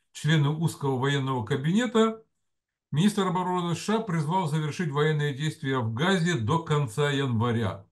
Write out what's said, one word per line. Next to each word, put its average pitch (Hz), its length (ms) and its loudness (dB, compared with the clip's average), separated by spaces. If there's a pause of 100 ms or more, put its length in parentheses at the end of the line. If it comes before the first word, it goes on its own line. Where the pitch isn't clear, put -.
(140)
члены 151 360 2
узкого 147 480 -2
военного 131 480 -2
кабинета, 220 800 0 (680)
министр 190 360 2
обороны 170 480 -2
С - 40 -4
Ш 214 180 0
А - 20 2
призвал 170 480 0
завершить 151 420 -2
военные 147 460 0
действия 135 440 -2
в 113 140 -2
Газе 170 420 2
до 131 240 0
конца 143 520 0
января. 117 800 0